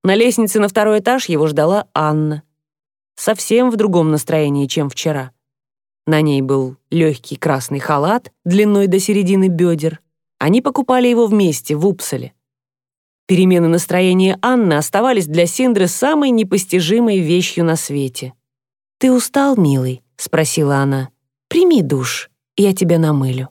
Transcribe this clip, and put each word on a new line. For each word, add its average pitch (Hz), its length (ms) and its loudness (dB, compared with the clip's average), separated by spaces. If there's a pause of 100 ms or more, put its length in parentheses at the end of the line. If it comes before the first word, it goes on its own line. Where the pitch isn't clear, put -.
На 190 120 2
лестнице 220 440 2
на 202 80 2
второй 214 320 0
этаж 240 300 -2
его 156 160 0
ждала 156 480 0
Анна. 151 480 -2 (720)
Совсем 226 540 0
в 233 60 -2
другом 180 340 2
настроении, 147 560 -2
чем 143 240 -4
вчера. 135 420 -6 (760)
На 156 140 2
ней 147 200 2
был 135 360 -2 (120)
лёгкий 156 480 -2
красный 139 400 -4
халат 156 540 -2 (120)
длиной 202 440 2
до 190 120 2
середины 190 480 2
бёдер. 165 520 0 (400)
Они 180 200 2
покупали 254 480 0
его 233 200 2
вместе 190 480 0
в 151 100 -2
Упсале. 135 480 -4 (920)
Перемены 185 400 2
настроения 185 760 0
Анны 233 320 2
оставались 196 540 0
для 165 180 2
Синдры 202 420 0
самой 285 440 0
непостижимой 202 880 0
вещью 175 440 0
на 165 120 0
свете. 135 580 -8 (640)
"Ты 262 140 2
устал, 277 440 0
милый?" 135 480 0 (120)
спросила 151 640 -2
она. 135 320 -2 (380)
"Прими 339 360 2
душ, 131 480 -4 (260)
я 196 160 2
тебя 175 240 0
намылю". 135 540 -2